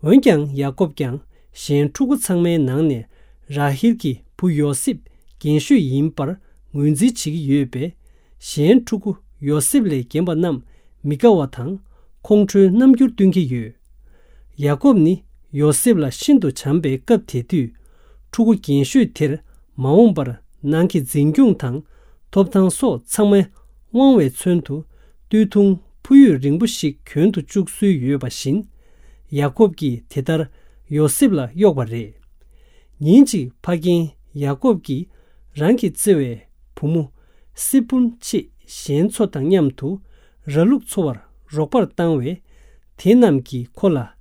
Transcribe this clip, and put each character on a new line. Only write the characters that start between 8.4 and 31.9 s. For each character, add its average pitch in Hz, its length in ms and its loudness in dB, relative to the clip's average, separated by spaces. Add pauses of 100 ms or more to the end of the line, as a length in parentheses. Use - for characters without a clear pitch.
투 214 160 -6
구 196 160 -8 (240)
요 147 200 -2
셉 226 280 0
레 135 160 -4
겐 156 240 -4
바 165 80 -2
남 139 240 -2 (440)
미 143 120 -4
가 233 160 4
와 147 160 0
당 147 320 -10 (420)
콩 208 240 2
추 196 220 4
남 247 240 6
규 254 220 4
둥 190 180 2
기 170 160 0
유. 117 240 -6 (880)
야 143 160 0
곱 233 240 4
니 165 240 0 (300)
요 147 180 2
셉 226 240 2
라 147 160 -2
신 285 280 2
도 151 120 -2
참 151 300 -2
베 135 220 -4
급 233 200 0
테 120 220 -8
두 131 260 -4 (600)
투 226 120 0
구 220 160 2
긴 139 240 0
슈 240 280 0
테 147 180 -4
르 151 100 -8 (380)
마 135 180 2
옴 220 160 6
바 147 120 -4 (400)
랑 160 240 0
기 170 180 -2
징 147 260 0
경 240 240 4
탕 131 280 -8 (460)
톱 196 220 2
탕 190 160 2
소 170 380 -2
창 208 260 2
매 196 160 2 (460)
왕 262 260 6
웨 139 80 2
촌 175 320 -2
투 151 240 -10 (460)
듀 214 180 2
퉁 196 320 2 (220)
푸 269 160 6
유 233 180 8
링 139 220 -2
부 220 100 0
시 147 300 -6 (100)
쿄 147 160 -2
엔 226 80 2
투 175 140 -4
쭉 - 260 -4
수 202 160 -2
유 139 300 -2
바 127 100 -8
신. 160 400 -6 (640)
야 143 160 -2
곱 190 260 -8
기 123 340 -10
테 139 140 -12
다 160 140 -6
르 151 120 -8 (420)
요 151 180 -2
셉 233 240 0
라 131 240 -4
요 196 160 2
바 131 160 -4
레. 113 260 -10 (840)